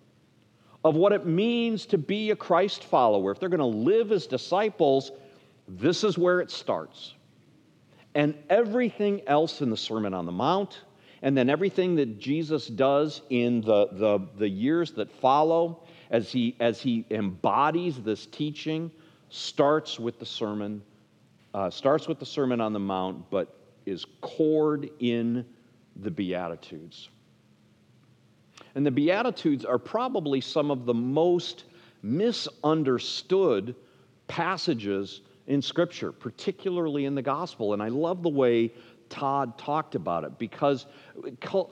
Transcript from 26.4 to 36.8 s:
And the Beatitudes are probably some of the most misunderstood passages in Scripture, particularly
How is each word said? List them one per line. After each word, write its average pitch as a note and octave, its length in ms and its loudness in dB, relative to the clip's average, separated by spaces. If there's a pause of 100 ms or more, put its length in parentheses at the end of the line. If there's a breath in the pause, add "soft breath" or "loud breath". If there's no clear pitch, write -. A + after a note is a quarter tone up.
And C#3 100 0
the D3 60 4
Beatitudes D#3 720 2
are A#2+ 140 2
probably F#3+ 640 -2
some D3 280 0
of B2+ 140 -2
the A#2+ 80 0
most D#3 720 0 (380 loud breath)
misunderstood D3 1700 0 (540 soft breath)
passages A#2 960 -2 (260 soft breath)
in C#3+ 120 2
Scripture, E3 520 -2
particularly E3 920 -4